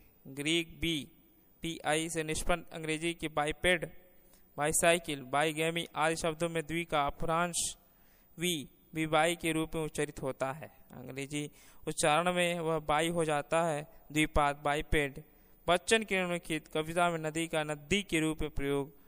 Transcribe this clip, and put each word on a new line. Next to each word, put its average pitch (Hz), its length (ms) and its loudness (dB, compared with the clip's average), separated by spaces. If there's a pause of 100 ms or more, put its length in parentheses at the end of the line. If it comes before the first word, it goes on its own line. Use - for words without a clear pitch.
(280)
ग्रीक 156 520 -2
बी, 156 280 -2 (540)
पीआई 160 460 -2
से 165 140 -2
निष्पन्न 156 500 0
अंग्रेजी 160 420 -2
के 165 140 -6
बाइपेड, 156 640 0 (680)
बाईसाइकिल, 156 640 2
बाईगैमी 156 760 0
आदि 160 200 2
शब्दों 165 320 -2
में 165 180 -4
द्वि 165 180 -2
का 151 220 0
अपभ्रंश 165 720 -2 (600)
वी, 160 300 0 (260)
विवाई 160 420 2
के 170 160 0
रूप 160 220 0
में 160 100 -2
उच्चारित 147 380 -4
होता 135 300 -4
है। - 260 -12 (140)
अंग्रेजी 139 580 -8 (380)
उच्चारण 160 440 2
में 175 280 2
वह 160 180 0
बाई 151 300 2
हो 170 160 0
जाता 156 380 2
है, 151 260 -2 (240)
द्विपाद 147 440 2
बाइपेड। 151 680 0 (460)
बच्चन 220 340 4
के 190 180 0
निम्नलिखित 170 460 -2
कविता 165 440 0
में 165 80 -2
नदी 160 280 -2
का 160 180 0
नद्दी 151 380 0
के 160 180 0
रूप 156 200 0
में 151 100 -4
प्रयोग 139 420 -2 (160)